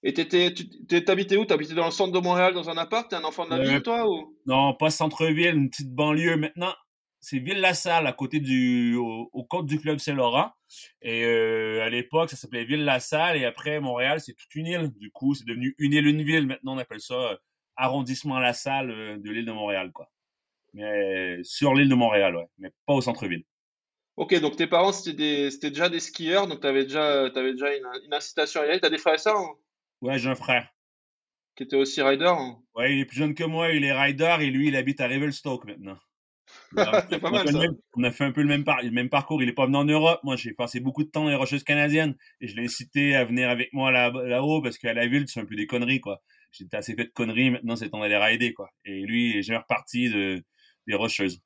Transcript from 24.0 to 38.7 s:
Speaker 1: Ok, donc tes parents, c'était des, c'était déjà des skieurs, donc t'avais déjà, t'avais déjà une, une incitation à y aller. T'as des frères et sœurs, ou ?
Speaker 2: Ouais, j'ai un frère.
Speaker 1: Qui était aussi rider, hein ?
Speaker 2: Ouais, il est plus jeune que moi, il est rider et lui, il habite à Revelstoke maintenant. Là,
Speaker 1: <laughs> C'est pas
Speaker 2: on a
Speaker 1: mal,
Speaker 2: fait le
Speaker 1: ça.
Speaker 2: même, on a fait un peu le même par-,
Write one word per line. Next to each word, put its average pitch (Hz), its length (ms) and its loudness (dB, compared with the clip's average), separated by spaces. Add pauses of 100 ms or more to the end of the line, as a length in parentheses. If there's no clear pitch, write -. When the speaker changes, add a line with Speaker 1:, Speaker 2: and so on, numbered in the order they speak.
Speaker 1:
Ok, 170 240 2
donc 151 160 0
tes 165 100 0
parents, 180 260 4
c'était 170 240 -8
des, 147 340 0
c'était 139 200 -8
déjà 165 200 0
des 170 100 -4
skieurs, 175 460 0
donc 156 140 -8
t'avais 139 240 2
déjà, 139 500 2
t'avais 131 180 0
déjà 139 240 -2
une, 131 80 -8 (220)
une 147 80 -4
incitation 151 480 -2
à 147 40 2
y 147 40 2
aller. 180 100 2
T'as 165 80 2
des 156 80 2
frères 156 200 4
et - 20 -2
sœurs, 214 240 2
ou ? - 180 -10 (460)
Speaker 2:
Ouais, 135 120 0
j'ai 127 120 -2
un 131 40 0
frère. 123 380 -2 (840)
Speaker 1:
Qui 131 80 -8
était 135 120 0
aussi 135 240 2
rider, 139 240 4
hein ? 139 320 2 (180)
Speaker 2:
Ouais, 127 200 2
il 139 60 2
est 135 40 0
plus - 140 -10
jeune 147 160 0
que 165 100 -4
moi, 165 260 0
il 147 140 2
est 139 80 2
rider 139 480 2
et 143 100 0
lui, 135 180 2
il 139 80 0
habite 135 260 -2
à 123 60 0
Revelstoke 135 580 -4
maintenant. 98 320 -16 (720)
Là, 196 340 4
Speaker 1:
<laughs> - 40 -8
C'est 170 100 -2
pas 214 100 -2
Speaker 2:
on 220 40 0
a 196 100 2
Speaker 1:
mal, - 20 2
Speaker 2:
fait 143 60 2
le 151 60 2
Speaker 1:
ça. 165 80 2
Speaker 2:
même, 165 100 -2 (180)
on 120 100 0
a 120 60 2
fait 139 140 -2
un 135 80 0
peu 151 100 0
le 147 60 4
même 143 160 2
par-, 139 180 2